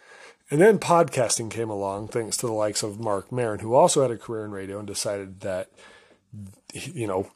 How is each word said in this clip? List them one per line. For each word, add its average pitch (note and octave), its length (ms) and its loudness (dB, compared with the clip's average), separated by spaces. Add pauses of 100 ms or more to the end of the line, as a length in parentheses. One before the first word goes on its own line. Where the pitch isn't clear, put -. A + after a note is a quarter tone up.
(480)
And D3 120 2
then G3+ 180 8
podcasting C3+ 720 2
came A2+ 200 -4
along, G2+ 360 -4
thanks A2 300 -4
to B2+ 100 -4
the A2+ 60 -2
likes G#2+ 320 -2
of G#2 160 -6
Marc G#2 320 -2
Maron, A#2 260 -2
who A2 160 -2
also D#3 280 6
had B2 100 2
a A2 40 -6
career A2 280 -8
in G#2 80 -10
radio G2 260 -8
and G#2 80 -10
decided G2 540 -6
that F#2+ 300 -6 (1000)
he, C3+ 300 -10
you G#2+ 40 -2
know, G2 300 -2